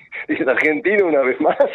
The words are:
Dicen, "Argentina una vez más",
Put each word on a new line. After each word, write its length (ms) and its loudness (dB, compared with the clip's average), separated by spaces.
Dicen, 200 -2
"Argentina 560 2
una 160 2
vez 200 0
más", 160 0